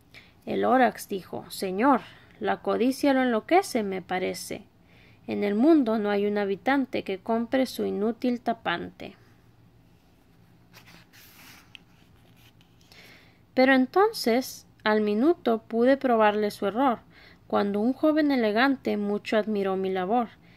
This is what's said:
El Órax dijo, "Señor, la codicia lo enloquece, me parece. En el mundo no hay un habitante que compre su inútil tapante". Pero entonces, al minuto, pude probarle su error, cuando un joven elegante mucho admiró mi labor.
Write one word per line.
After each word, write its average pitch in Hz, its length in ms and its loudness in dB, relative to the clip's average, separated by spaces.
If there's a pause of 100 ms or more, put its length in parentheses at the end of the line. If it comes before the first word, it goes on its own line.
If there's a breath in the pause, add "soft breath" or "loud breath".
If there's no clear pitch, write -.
(480 loud breath)
El 202 180 -2
Órax 233 420 2
dijo, - 420 -10
"Señor, 208 520 0 (380 loud breath)
la 196 240 -4
codicia 247 500 0
lo 262 80 2
enloquece, 254 600 0
me 190 180 -6
parece. 185 640 -6 (640 soft breath)
En 208 160 -4
el 202 100 0
mundo 233 460 4
no 208 100 -2
hay 202 160 0
un 208 140 -2
habitante 208 640 -2
que 190 160 -6
compre 233 480 -2
su - 180 -6
inútil 226 560 -2
tapante". 180 720 -6 (4000 soft breath)
Pero 262 220 4
entonces, 262 880 0 (180)
al 214 180 2
minuto, 226 640 0
pude 247 300 2
probarle 214 520 2
su 202 160 -6
error, 226 340 0 (460 soft breath)
cuando 202 340 0
un 240 140 2
joven 302 380 2
elegante 226 680 0
mucho 208 400 -2
admiró 202 380 0
mi 190 160 -2
labor. 190 380 -2 (260 soft breath)